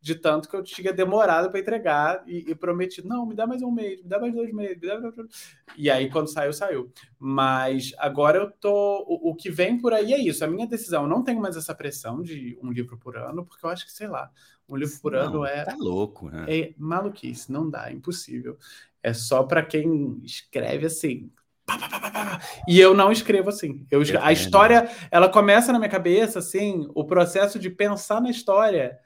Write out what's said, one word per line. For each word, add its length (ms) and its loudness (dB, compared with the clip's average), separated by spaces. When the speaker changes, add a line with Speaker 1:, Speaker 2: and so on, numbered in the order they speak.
Speaker 1:
de 140 -6
tanto 340 0
que 60 -16
eu 80 -6
tinha 300 -6
demorado 580 2
pra 80 -6
entregar 720 -2
e, 220 -10
e 40 -4
prometi, 500 -6
"Não, 220 -6
me 80 -10
dá 100 0
mais 180 -6
um 100 -4
mês, 300 -6
me 60 -20
dá 120 -2
mais 120 -4
dois 200 -6
meses, 260 -8
me 80 -12
dá 140 -6
mais 60 -12
outro." 200 -14
E 140 0
aí, 200 2
quando 180 -2
saiu, 240 -4
saiu. 400 -6
Mas 800 -2
agora 400 2
eu 140 -2
tô, 560 0
o, 220 -2
o 40 -6
que 160 -12
vem 280 0
por 140 0
aí 200 2
é 60 2
isso. 260 -2
A 40 -2
minha 180 -4
decisão, 380 -4
eu 40 -2
não 160 0
tenho 160 -2
mais 160 -4
essa 180 -10
pressão 480 -10
de 400 -12
um 80 -10
livro 280 -8
por 180 -16
ano, 280 -12
porque 220 -14
eu 40 -4
acho 140 -10
que, 80 -20
sei 140 -14
lá, 240 -10
um 80 -10
livro 240 -6
por 120 -6
Speaker 2:
Não, 80 0
Speaker 1:
ano 240 -2
é 200 -6
Speaker 2:
tá 120 -8
louco, 540 -6
né? 160 -12
Speaker 1:
é 320 -4
maluquice, 720 -8
não 180 -6
dá, 220 -10
é 20 -14
impossível. 640 -12
É 100 -2
só 320 0
pra 200 2
quem 600 -2
escreve 640 -6
assim, 440 -6
pá, 140 -4
pá, 100 -10
pá, 120 -10
pá, 100 -8
pá. 300 -6
E 140 8
eu 140 12
não 180 6
escrevo 360 2
assim. 420 -8
Eu 120 4
escre-, 160 0
a 20 0
Speaker 2:
Eu 20 -6
também 100 6
Speaker 1:
história, 500 8
Speaker 2:
não. 80 -4
Speaker 1:
ela 180 8
começa 440 6
na 60 2
minha 120 -2
cabeça, 500 2
assim, 540 -4
o 100 -4
processo 540 2
de 120 -6
pensar 500 -2
na 100 0
história 760 2